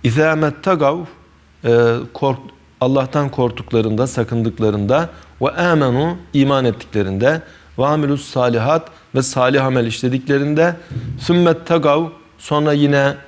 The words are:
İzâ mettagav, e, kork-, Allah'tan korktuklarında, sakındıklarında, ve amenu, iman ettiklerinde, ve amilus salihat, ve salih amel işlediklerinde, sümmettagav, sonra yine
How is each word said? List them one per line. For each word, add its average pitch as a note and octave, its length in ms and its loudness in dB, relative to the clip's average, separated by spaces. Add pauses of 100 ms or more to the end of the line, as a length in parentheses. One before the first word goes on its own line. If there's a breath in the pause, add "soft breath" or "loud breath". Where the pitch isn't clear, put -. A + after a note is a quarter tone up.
İzâ D#3 320 2
mettagav, D3+ 600 0 (640)
e, A#2 300 4 (200)
kork-, - 380 -4 (280)
Allah'tan C3+ 480 0
korktuklarında, A#2 760 -2
sakındıklarında, A2+ 1040 -2 (320 loud breath)
ve C3+ 80 0
amenu, D#3+ 680 0 (160)
iman C#3 320 2
ettiklerinde, A2 800 -2 (360 loud breath)
ve C3 80 0
amilus D3 420 -2
salihat, B2 640 0 (240 loud breath)
ve C3 80 0
salih C3 420 0
amel B2+ 220 0
işlediklerinde, C#3 920 0 (440 loud breath)
sümmettagav, E3 880 2 (320)
sonra D3+ 340 0
yine C#3+ 420 2 (140)